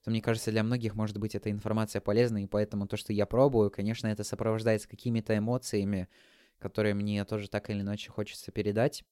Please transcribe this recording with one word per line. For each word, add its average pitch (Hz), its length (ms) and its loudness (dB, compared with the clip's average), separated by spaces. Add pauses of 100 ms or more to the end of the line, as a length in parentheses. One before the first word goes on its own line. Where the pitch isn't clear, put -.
то, 113 80 -2
мне 113 100 2
кажется, 113 300 0
для 110 120 2
многих 113 320 -2
может 107 220 -2
быть 107 180 -4
эта 104 140 -4
информация 107 520 -2
полезной, 110 420 2
и 98 40 -6
поэтому 104 400 0
то, 107 100 -4
что - 160 -4
я 101 120 4
пробую, 117 460 4
конечно, 110 360 -2
это 104 160 -2
сопровождается 110 680 0
какими-то 113 480 0
эмоциями, 101 680 0 (520)
которые 104 340 0
мне 101 320 0
тоже 104 240 -4
так 104 200 -4
или 104 120 -2
иначе 101 300 -4
хочется - 400 -8
передать. 104 600 0